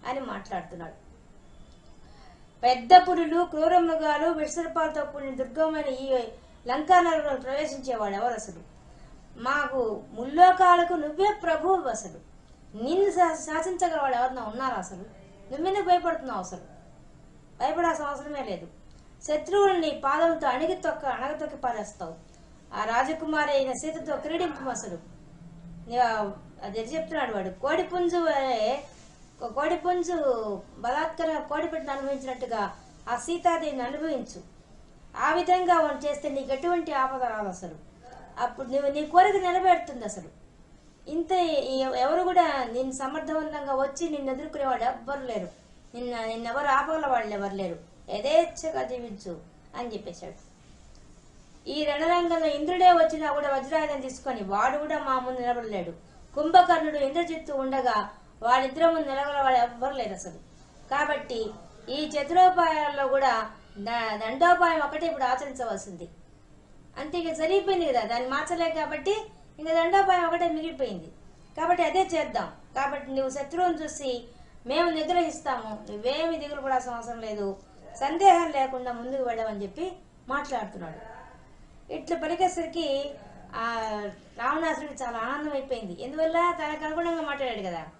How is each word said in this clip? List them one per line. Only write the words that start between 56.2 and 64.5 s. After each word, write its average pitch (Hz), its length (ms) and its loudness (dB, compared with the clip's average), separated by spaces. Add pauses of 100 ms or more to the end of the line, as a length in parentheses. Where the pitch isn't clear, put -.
కుంభకర్ణుడు, 320 640 6
ఇంద్రజిత్తు 311 560 -2
ఉండగా 262 560 0 (340)
వాళ్ళిద్దరి 262 420 2
ముందు 320 220 4
నిలబడే 277 340 -2
వాళ్ళు 262 180 4
ఎవ్వరు 240 340 -2
లేరు 226 200 -4
అసలు. 180 240 -12 (520)
కాబట్టి 262 600 -2 (400)
ఈ 294 200 -4
చతురోపాయాల్లో 302 1000 4
కూడా 247 440 2 (260)
ద-, 226 380 -2
దండోపాయం 330 640 4